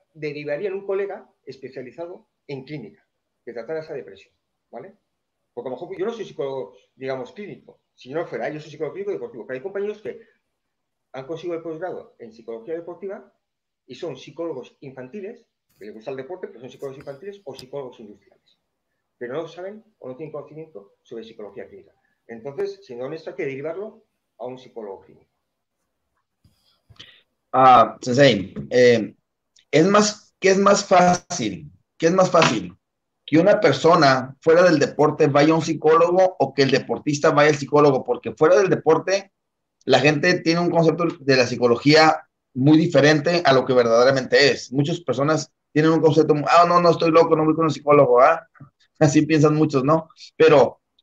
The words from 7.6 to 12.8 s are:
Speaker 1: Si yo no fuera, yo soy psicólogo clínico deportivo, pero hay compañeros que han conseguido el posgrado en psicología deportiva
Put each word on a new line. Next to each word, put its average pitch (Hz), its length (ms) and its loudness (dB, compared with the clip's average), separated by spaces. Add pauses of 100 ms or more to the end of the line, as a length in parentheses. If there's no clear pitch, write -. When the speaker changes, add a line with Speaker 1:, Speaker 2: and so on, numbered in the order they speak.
Speaker 1:
Si - 140 -20
yo 143 80 -10
no 165 100 -8
fuera, 131 220 -8
yo 151 100 -12
soy 151 120 -20
psicólogo 147 220 -12
clínico 196 180 -10
deportivo, 117 360 -12
pero 131 100 -10
hay 131 60 -14
compañeros 202 380 -10
que 120 200 -14 (920)
han 135 120 -16
conseguido 165 320 -10
el 165 60 -14
posgrado 160 560 -14
en 113 120 -20
psicología 113 440 -14
deportiva 170 580 -16 (540)